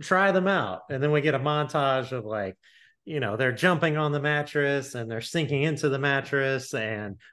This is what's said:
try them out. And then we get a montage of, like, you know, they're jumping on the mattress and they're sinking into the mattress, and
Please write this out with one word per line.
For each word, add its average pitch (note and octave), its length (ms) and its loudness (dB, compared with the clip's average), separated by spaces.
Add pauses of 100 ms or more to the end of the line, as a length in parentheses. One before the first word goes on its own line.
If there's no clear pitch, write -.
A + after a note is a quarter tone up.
try F#3+ 320 4
them F#3 140 2
out. C3 420 0
And C3+ 140 -2
then D3 80 2
we D3+ 100 4
get C#3+ 140 2
a C3 60 0
montage C#3 720 0
of, A#2+ 120 -6
like, G#2 320 -4 (480)
you D#3 160 -4
know, A2 160 0
they're C3 160 2
jumping D#3 440 2
on D3+ 160 0
the D3 80 0
mattress C#3+ 760 0
and A#2 160 -8
they're A2+ 100 -4
sinking C#3+ 420 -2
into D3+ 260 0
the C3+ 100 0
mattress, C3+ 760 0
and G#2+ 420 -4 (160)